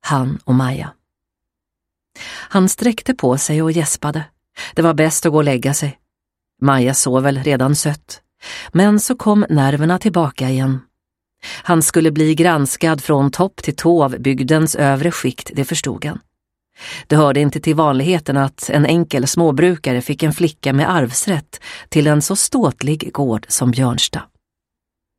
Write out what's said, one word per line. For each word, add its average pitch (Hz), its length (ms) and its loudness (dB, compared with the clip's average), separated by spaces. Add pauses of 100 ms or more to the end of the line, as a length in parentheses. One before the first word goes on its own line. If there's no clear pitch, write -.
han 135 440 -4
och 131 100 0
Maja. 131 380 -2 (1300)
Han - 420 0
sträckte 233 460 -2
på 131 240 0
sig 156 240 -2
och 160 100 0
gäspade. 156 520 -4 (500)
Det 170 80 0
var 165 120 4
bäst 156 320 2
att 160 60 2
gå 156 60 4
och 151 60 4
lägga 135 300 0
sig. 143 240 -4 (640)
Maja 131 340 2
sov 131 280 0
väl 135 160 2
redan 139 380 2
sött. - 440 -6 (520)
Men 208 280 4
så 254 160 -4
kom 208 320 2
nerverna 147 500 2
tillbaka 160 520 -2
igen. 131 300 0 (840)
Han 165 200 2
skulle 160 280 2
bli 156 240 2
granskad 160 680 0
från 139 280 2
topp 190 260 -4
till - 200 -8
tå 160 280 4
av 127 140 -2
bygdens 135 560 0
övre 143 360 0
skikt, - 440 -6
det 135 100 -2
förstod 143 400 -6
han. 160 160 -8 (840)
Det 147 100 2
hörde 143 240 4
inte 147 200 0
till 156 140 0
vanligheten 151 640 0
att - 340 -2
en 147 160 2
enkel 160 400 0
småbrukare 151 760 0
fick - 200 -6
en 156 100 0
flicka 156 400 -2
med 139 180 2
arvsrätt 151 680 -2 (280)
till 147 180 2
en 147 160 2
så 196 140 -2
ståtlig 151 760 -2
gård - 360 -2
som 123 220 0
Björnsta. 127 520 -2 (960)